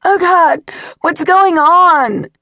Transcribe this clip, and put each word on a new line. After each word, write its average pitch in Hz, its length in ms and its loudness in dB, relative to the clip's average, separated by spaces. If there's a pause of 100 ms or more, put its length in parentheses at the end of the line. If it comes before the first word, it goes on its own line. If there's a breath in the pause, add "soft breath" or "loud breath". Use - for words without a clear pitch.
Oh 392 140 0
God, 349 440 0 (400 loud breath)
what's 320 220 -6
going 370 340 2
on? 302 680 0 (160)